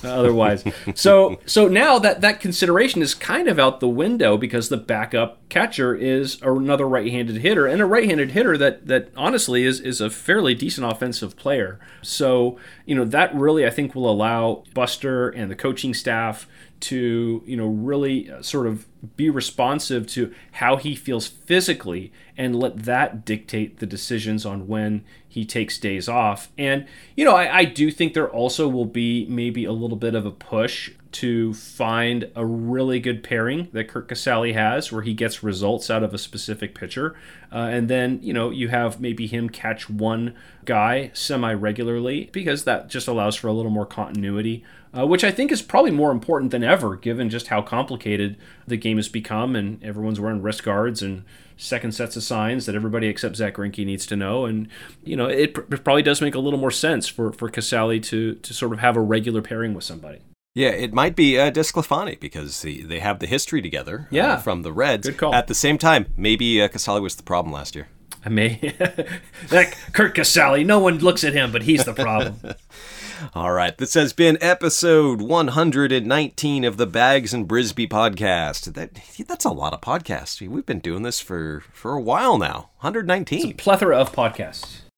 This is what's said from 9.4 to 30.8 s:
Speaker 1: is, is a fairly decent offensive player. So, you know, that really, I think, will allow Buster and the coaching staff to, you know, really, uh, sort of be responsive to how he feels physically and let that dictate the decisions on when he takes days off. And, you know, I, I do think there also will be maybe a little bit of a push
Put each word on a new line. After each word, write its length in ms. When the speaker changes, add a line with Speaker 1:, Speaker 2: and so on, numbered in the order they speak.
Speaker 1:
is, 140
is 220
a 80
fairly 460
decent 360
offensive 460
player. 420
So, 560
you 80
know, 100
that 300
really, 300
I 40
think, 240
will 160
allow 540
Buster 560
and 220
the 40
coaching 380
staff 540
to, 640
you 100
know, 120
really, 640
uh, 120
sort 260
of 200
be 140
responsive 800
to 260
how 220
he 200
feels 320
physically 840
and 240
let 240
that 420
dictate 520
the 80
decisions 600
on 220
when 380
he 160
takes 320
days 320
off. 480
And, 280
you 80
know, 120
I, 240
I 60
do 240
think 240
there 160
also 380
will 180
be 440
maybe 340
a 80
little 240
bit 180
of 120
a 60
push 600